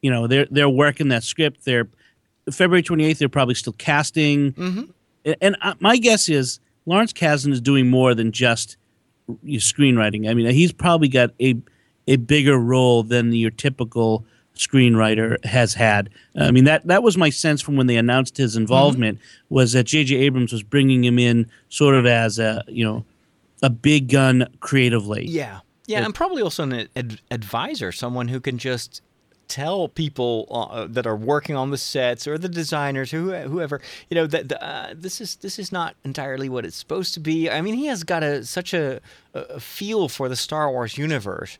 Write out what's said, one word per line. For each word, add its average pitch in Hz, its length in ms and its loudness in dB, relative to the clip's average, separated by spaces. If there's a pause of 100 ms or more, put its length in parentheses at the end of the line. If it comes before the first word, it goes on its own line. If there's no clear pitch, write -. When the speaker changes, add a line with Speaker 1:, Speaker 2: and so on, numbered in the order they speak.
Speaker 1:
you 139 80 0
know, 117 160 0
they're, 135 240 4
they're 143 180 4
working 143 400 2
that 117 160 0
script. - 400 -4
They're 120 240 0 (600)
February 180 320 2
twenty-eighth. 156 360 0
They're 139 100 0
probably 127 260 2
still - 200 -8
casting. 147 760 0
Speaker 2:
Mm-hmm. 180 300 -6 (440)
Speaker 1:
A-, 156 180 -4
and, 196 180 2
uh, 196 180 -4
my 214 160 4
guess 226 320 2
is 139 320 -2 (260)
Lawrence 202 260 0
Kasdan 143 400 0
is 127 80 -2
doing 131 300 2
more 127 240 4
than 113 180 -2
just 117 440 -2 (500)
y-, 113 100 -12 (180)
screenwriting. 110 760 2
I 117 60 0
mean, 117 160 2
he's 156 220 4
probably 165 360 2
got 127 220 2 (100)
a, 127 160 2 (500)
a 139 100 4
bigger 139 420 2
role 123 440 4
than 117 300 0
your 113 180 2
typical 113 760 -2 (320)
screenwriter 113 880 2
has 120 300 2
had. 104 360 2 (260)
I 147 140 2
mean, 127 140 8
that, 151 220 4
that 180 160 2
was 214 140 4
my 165 140 4
sense 147 320 -2
from 143 140 -4
when 131 100 2
they 120 100 2
announced 123 400 0
his 117 200 0
involvement, 123 640 2
Speaker 2:
Mm-hmm. - 360 -14
Speaker 1:
was 127 180 4
that 127 120 4
J 151 200 2
J 135 120 0
Abrams 131 360 2
was 110 100 -6
bringing 131 420 4
him 120 140 4
in 117 280 4 (240)
sort 143 240 4
of 127 100 6
as 113 340 2
a, 110 300 -2
you 117 160 -2
know, 110 200 -4 (580)
a 135 80 4
big 135 400 2
gun 127 380 4 (120)
creatively. 117 640 0
Speaker 2:
Yeah. 127 340 -8 (260)
Yeah, 214 140 -4
Speaker 1:
It 196 60 -2
Speaker 2:
and 214 80 -8
probably 339 280 -4
also 165 220 -4
an 123 300 -6
ad-, 120 260 -10 (100)
advisor, 120 600 -8
someone 123 380 -8
who 127 100 -6
can 123 200 -8
just 123 420 -8 (480)
tell 165 400 -6
people, 123 640 -4
uh, 113 400 -8
that 117 160 -4
are 110 100 -4
working 143 400 -4
on 135 140 -4
the 139 80 -6
sets 123 500 -4
or 151 80 -6
the 175 120 -8
designers, 147 640 -6
who, 170 200 -6
whoever, 151 480 -8 (300)
you - 40 -6
know, 165 120 0
that 147 240 -4
the, 139 120 -8
uh, - 320 -12
this 185 280 -12
is, 190 140 -12
this - 220 -14
is 190 140 -12
not 175 320 -6
entirely 135 460 -8
what 123 160 -6
it's 82 100 -14
supposed 175 380 -8
to 170 60 -12
be. 160 300 -2
I 156 120 -4
mean, 214 120 -4
he 269 120 -4
has 220 180 -6
got 165 180 -4
a, 143 220 -4
such 180 300 -8
a, 143 260 -4 (320)
a - 260 -12
feel 202 500 -6
for 131 200 -6
the 127 80 -8
Star 151 340 -4
Wars 123 280 -6
universe. 120 600 -6